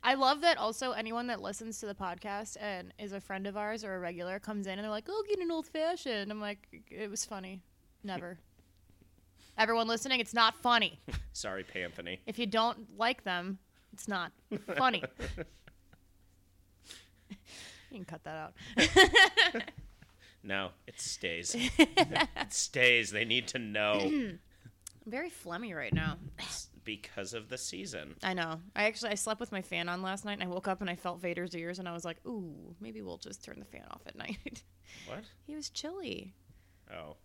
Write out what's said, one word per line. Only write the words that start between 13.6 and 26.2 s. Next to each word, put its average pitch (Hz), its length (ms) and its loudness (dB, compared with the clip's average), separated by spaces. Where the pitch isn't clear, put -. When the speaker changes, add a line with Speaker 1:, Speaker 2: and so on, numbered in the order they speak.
Speaker 1:
it's - 160 -12
not 180 240 -2
funny. 247 320 4
Speaker 2:
<laughs> - 40 -10
Speaker 1:
You 262 60 -14
can 185 80 -10
cut 165 200 -12
that 156 120 -8
out. 359 1300 8
<laughs> - 80 -12
Speaker 2:
No, 98 280 -2
it - 120 -18
stays. - 560 -4
Speaker 1:
<laughs> 240 240 0
Speaker 2:
It - 720 6
stays. 120 600 6
They 107 160 0
need 117 220 2
to 135 100 -4
know. 104 420 2
Speaker 1:
<clears throat> - 0 -
I'm 214 380 0
very 262 240 -6
phlegmy 185 480 -8
right 127 160 -2
now. 147 240 0